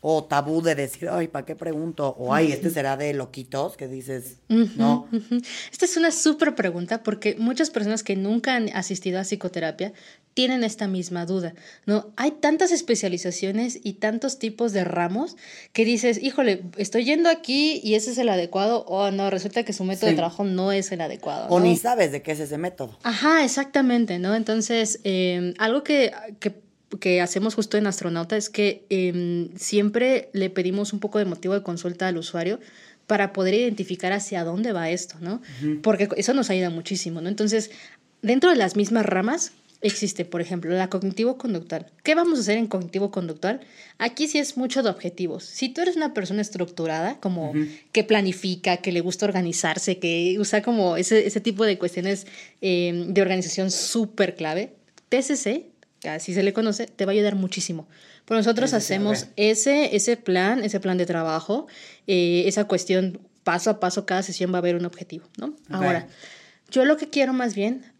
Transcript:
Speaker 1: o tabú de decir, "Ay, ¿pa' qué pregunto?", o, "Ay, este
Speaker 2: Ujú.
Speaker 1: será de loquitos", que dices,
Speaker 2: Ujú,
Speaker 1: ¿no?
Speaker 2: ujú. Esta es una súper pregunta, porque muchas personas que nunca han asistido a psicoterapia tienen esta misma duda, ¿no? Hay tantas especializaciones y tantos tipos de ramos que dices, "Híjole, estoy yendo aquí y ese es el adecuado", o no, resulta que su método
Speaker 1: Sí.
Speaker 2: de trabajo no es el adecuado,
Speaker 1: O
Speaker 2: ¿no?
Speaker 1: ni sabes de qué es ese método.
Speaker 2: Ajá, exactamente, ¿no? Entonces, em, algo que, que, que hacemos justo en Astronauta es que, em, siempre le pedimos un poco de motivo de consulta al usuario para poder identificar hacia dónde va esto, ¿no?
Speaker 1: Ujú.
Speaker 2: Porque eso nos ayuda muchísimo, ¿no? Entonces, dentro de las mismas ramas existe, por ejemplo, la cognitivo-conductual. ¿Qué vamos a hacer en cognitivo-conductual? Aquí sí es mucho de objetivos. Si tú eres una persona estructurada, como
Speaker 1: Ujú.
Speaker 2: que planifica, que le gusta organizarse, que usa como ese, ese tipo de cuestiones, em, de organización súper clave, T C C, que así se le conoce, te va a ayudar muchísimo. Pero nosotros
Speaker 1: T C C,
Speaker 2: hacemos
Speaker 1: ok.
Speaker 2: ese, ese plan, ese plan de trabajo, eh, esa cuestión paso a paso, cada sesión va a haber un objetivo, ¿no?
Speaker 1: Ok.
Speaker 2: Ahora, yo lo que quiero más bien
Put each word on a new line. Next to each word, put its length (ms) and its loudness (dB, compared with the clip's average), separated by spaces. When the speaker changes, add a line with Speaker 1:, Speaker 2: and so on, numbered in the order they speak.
Speaker 1:
o 180 2
tabú 360 0
de 140 2
decir, 340 -6
"Ay, 200 -2
¿pa' 180 -8
qué 100 -10
pregunto?", 600 -4
o, 160 -2
"Ay, 180 4
este 140 -4
Speaker 2:
Ujú. 80 -2
Speaker 1:
será 240 -2
de 160 -2
loquitos", 640 -6
que 120 -12
dices, 500 -10
Speaker 2:
Ujú, 240 4
Speaker 1:
¿no? 380 2
Speaker 2:
ujú. 280 -2
Esta 140 0
es 100 0
una 140 4
súper 440 2
pregunta, 480 -2
porque 360 -2
muchas 320 0
personas 320 -2
que 140 -2
nunca 400 0
han 200 0
asistido 420 -4
a 60 -4
psicoterapia 680 -6
tienen 300 2
esta 240 -4
misma 360 -4
duda, 300 -4
¿no? 300 0
Hay 160 0
tantas 400 2
especializaciones 1080 -2
y 120 -6
tantos 460 -2
tipos 320 -2
de 120 2
ramos 520 -2
que 120 4
dices, 380 2
"Híjole, 420 2
estoy 280 0
yendo 260 4
aquí 520 0
y 120 2
ese 160 0
es 80 -4
el 100 2
adecuado", 580 0
o 240 0
no, 200 0
resulta 320 -2
que 100 -4
su 120 -4
método 240 2
Speaker 1:
Sí. 40 6
Speaker 2:
de 40 4
trabajo 280 -2
no 280 0
es 200 -2
el 80 -6
adecuado, 480 -6
Speaker 1:
O 120 6
Speaker 2:
¿no? 40 6
Speaker 1:
ni 120 8
sabes 360 2
de 100 -6
qué 100 -6
es 80 -4
ese 180 -6
método. 460 -8
Speaker 2:
Ajá, 400 4
exactamente, 720 2
¿no? 160 0
Entonces, 680 0
em, 540 0
algo 260 2
que, 280 4
que, 140 -4
que 200 2
hacemos 340 0
justo 220 0
en 100 2
Astronauta 500 -4
es 140 -4
que, 380 -2
em, 680 0
siempre 760 2
le 180 0
pedimos 420 -2
un 80 -4
poco 180 -2
de 60 2
motivo 300 -2
de 80 0
consulta 460 -4
al 100 -2
usuario 420 -4
para 260 2
poder 220 2
identificar 580 0
hacia 320 -4
dónde 280 -2
va 180 -2
esto, 300 -6
¿no? 220 -6
Speaker 1:
Ujú. 220 -2
Speaker 2:
Porque 340 4
eso 180 2
nos 160 2
ayuda 200 2
muchísimo, 500 -6
¿no? 80 -4
Entonces, 420 0
dentro 280 6
de 60 6
las 200 2
mismas 300 2
ramas 460 0
existe, 420 -2
por 160 -6
ejemplo, 340 -4
la 140 0
cognitivo-conductual. 1000 -2
¿Qué 120 4
vamos 240 4
a 20 0
hacer 160 2
en 120 0
cognitivo-conductual? 920 -4
Aquí 300 -2
sí 100 0
es 180 -2
mucho 260 0
de 60 2
objetivos. 560 -6
Si 240 -6
tú 140 -4
eres 140 2
una 180 -2
persona 260 -2
estructurada, 800 -4
como 300 -2
Speaker 1:
Ujú. 180 -2
Speaker 2:
que 120 4
planifica, 760 0
que 140 -4
le 100 0
gusta 240 -2
organizarse, 720 0
que 400 0
usa 240 0
como 340 2
ese, 300 4
ese 140 -2
tipo 260 0
de 100 2
cuestiones, 500 -4
em, 500 0
de 80 4
organización 500 2
súper 640 0
clave, 380 -4
T 120 4
C 140 0
C, 300 -2
que 80 -10
así 240 -6
se 100 2
le 120 2
conoce, 320 0
te 180 -4
va 80 6
a 20 2
ayudar 200 4
muchísimo. 520 -2
Pero 140 2
nosotros 320 4
Speaker 1:
T 60 2
C 40 4
C, 140 -2
Speaker 2:
hacemos 300 0
Speaker 1:
ok. 120 -18
Speaker 2:
ese, 600 4
ese 200 2
plan, 480 2
ese 160 -2
plan 160 0
de 80 2
trabajo, 600 -2
eh, 400 4
esa 180 2
cuestión 560 0
paso 260 0
a 120 0
paso, 260 0
cada 160 0
sesión 280 -4
va 60 0
a 40 0
haber 160 0
un 100 -4
objetivo, 400 -14
¿no? 120 -8
Speaker 1:
Ok. 80 -12
Speaker 2:
Ahora, 360 0
yo 160 4
lo 100 6
que 140 -8
quiero 240 2
más 200 0
bien 280 -2